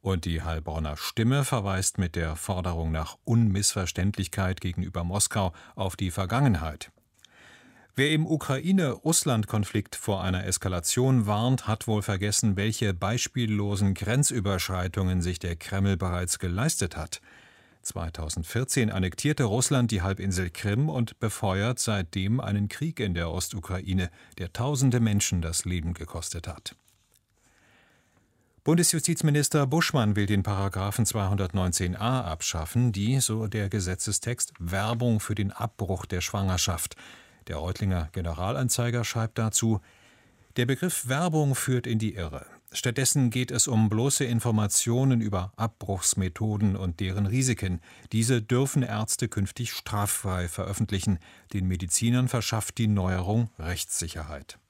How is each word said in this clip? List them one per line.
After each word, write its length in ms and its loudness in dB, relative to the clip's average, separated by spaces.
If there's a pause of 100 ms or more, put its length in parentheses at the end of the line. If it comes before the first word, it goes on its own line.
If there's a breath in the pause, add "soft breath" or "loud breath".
Und 240 0
die 160 -2
Heilbronner 560 -4
Stimme 480 2
verweist 540 0
mit 160 0
der 200 -2
Forderung 560 -2
nach 320 -4
Unmissverständlichkeit 1400 2
gegenüber 420 -4
Moskau 500 0 (220 loud breath)
auf 200 -4
die 140 -2
Vergangenheit. 800 0 (1040 loud breath)
Wer 140 2
im 160 2
Ukraine-Russland-Konflikt 1700 0
vor 280 -2
einer 240 0
Eskalation 800 2
warnt, 400 0
hat 180 -2
wohl 160 2
vergessen, 560 0
welche 340 0
beispiellosen 1000 0
Grenzüberschreitungen 1300 0
sich 160 -2
der 180 -4
Kreml 400 0
bereits 440 -2
geleistet 580 -2
hat. 240 -8 (640 loud breath)
Zweitausendvierzehn 1040 -2
annektierte 540 0
Russland 480 2
die 100 0
Halbinsel 480 0
Krim 400 0
und 300 -4
befeuert 580 0
seitdem 600 0
einen 280 0
Krieg 320 -6
in 140 0
der 160 0
Ostukraine, 800 -2 (300 loud breath)
der 120 -8
tausende 480 2
Menschen 440 2
das 200 -2
Leben 300 -2
gekostet 540 -8
hat. 280 -12 (1900 soft breath)
Bundesjustizminister 1040 4
Buschmann 480 4
will 100 2
den 160 2
Paragraphen 640 0
zweihundertneunzehn 920 0
a 260 0
abschaffen, 720 0
die, 280 2
so 260 0
der 240 -2
Gesetzestext, 880 -2
Werbung 640 0
für 160 -4
den 160 -2
Abbruch 560 -4
der 140 -2
Schwangerschaft. 760 -2 (520 loud breath)
Der 100 -6
Reutlinger 560 0
Generalanzeiger 880 -2
schreibt 340 -2
dazu: 440 2 (760 soft breath)
„Der 100 2
Begriff 440 -2
Werbung 460 2
führt 320 0
in 120 2
die 140 -2
Irre. 320 -6 (260)
Stattdessen 600 2
geht 200 -2
es 160 2
um 220 6
bloße 340 2
Informationen 960 2
über 380 -2
Abbruchsmethoden 1200 0
und 240 -4
deren 240 0
Risiken. 560 0 (320 loud breath)
Diese 280 4
dürfen 400 2
Ärzte 460 -2
künftig 460 -2
straffrei 720 -2
veröffentlichen. 720 -2 (320 loud breath)
Den 160 0
Medizinern 600 0
verschafft 480 -2
die 100 2
Neuerung 600 2 (100)
Rechtssicherheit.“ 960 -6 (120)